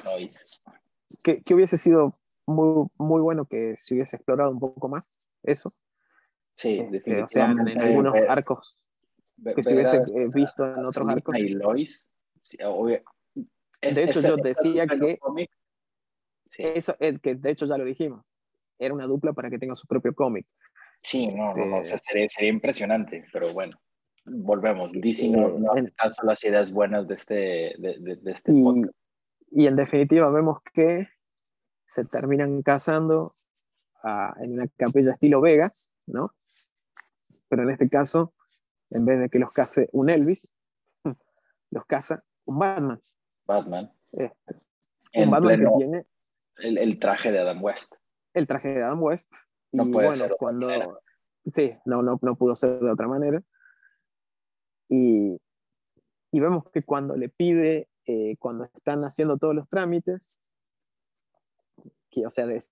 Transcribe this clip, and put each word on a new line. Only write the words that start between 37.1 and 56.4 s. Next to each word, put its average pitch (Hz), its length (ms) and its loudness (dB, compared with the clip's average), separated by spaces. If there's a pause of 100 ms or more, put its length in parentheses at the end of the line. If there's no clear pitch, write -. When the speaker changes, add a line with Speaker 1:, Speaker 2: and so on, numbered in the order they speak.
Speaker 2:
Pero 123 140 0
en 131 80 0
este 131 180 2
caso 151 440 0 (600)
en 117 120 0
vez 131 140 4
de 123 100 -2
que 123 100 2
los 123 120 0
case - 400 0
un 135 180 2
Elvis, 165 420 2 (540)
<laughs> - 680 -14
los - 140 -10
casa 147 380 -4 (220)
un 135 140 -4
Batman. 156 400 -2 (460)
Speaker 1:
Batman. - 460 -4 (200)
Speaker 2:
Este, - 440 -10
un - 680 -4
Speaker 1:
En - 80 4
Speaker 2:
Batman 160 200 6
que - 60 6
Speaker 1:
pleno 110 200 6
Speaker 2:
tiene 156 280 -2 (520)
Speaker 1:
el, 113 200 -2
el 107 220 0
traje 107 320 0
de 98 80 2
Adam 90 240 -2
West. - 320 -6 (380)
Speaker 2:
el 156 140 0
traje 135 220 -6
de 131 140 -2
Adam 143 180 -2
West. 160 300 -2 (400)
Speaker 1:
No 123 160 0
Speaker 2:
Y 123 40 -2
Speaker 1:
puede 107 160 2
Speaker 2:
bueno, 143 140 -2
Speaker 1:
ser 101 80 -2
de 98 60 -2
otra - 20 -6
Speaker 2:
cuando 123 300 -4
Speaker 1:
manera. 110 320 -6 (520)
Speaker 2:
sí, 139 240 0 (100)
no, 123 180 0
no, 123 180 0
no 123 140 0
pudo 123 200 2
ser 127 240 0
de 120 120 2
otra 110 160 -2
manera. 147 340 -2 (1500)
Y, 110 500 4 (920)
y 156 80 2
vemos 165 320 0